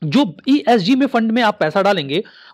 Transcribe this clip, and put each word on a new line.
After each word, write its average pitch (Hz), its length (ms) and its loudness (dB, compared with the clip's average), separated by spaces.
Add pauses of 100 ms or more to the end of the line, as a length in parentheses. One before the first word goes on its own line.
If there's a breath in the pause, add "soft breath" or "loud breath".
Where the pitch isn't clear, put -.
जो 170 220 0 (240)
ईएसजी 247 480 2
में 269 100 0
फंड 226 260 -2
में 240 100 0
आप 208 180 0
पैसा 156 220 0
डालेंगे 180 400 -2 (320 loud breath)